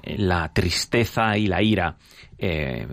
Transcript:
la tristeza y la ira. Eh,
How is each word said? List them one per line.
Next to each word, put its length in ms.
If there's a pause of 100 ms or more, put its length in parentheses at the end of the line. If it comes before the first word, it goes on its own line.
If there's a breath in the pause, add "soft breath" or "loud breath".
(180)
la 360
tristeza 840
y 80
la 160
ira. 340 (400 loud breath)
Eh, 560